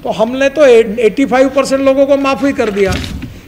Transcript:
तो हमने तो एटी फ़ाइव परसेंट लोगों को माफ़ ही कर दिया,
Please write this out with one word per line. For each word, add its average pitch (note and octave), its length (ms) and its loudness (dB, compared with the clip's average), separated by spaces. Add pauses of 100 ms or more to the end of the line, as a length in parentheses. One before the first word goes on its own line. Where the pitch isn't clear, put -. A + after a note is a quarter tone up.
तो B3 80 -6
हमने B3 380 -2
तो D4 160 2
एटी A3+ 600 2
फ़ाइव B3+ 240 2
परसेंट C4+ 320 -2
लोगों C4+ 240 2
को C#4 120 2
माफ़ C4+ 280 -2
ही C#4 80 0
कर A3+ 180 -2
दिया, F#3+ 220 -2 (540)